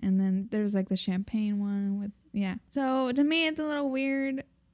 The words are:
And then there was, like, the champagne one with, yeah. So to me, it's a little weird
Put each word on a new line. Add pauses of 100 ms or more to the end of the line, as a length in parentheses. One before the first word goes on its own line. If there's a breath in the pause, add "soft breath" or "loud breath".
And
then
there
was,
like,
the
champagne
one
with, (220)
yeah. (120)
So
to
me,
it's
a
little
weird (300)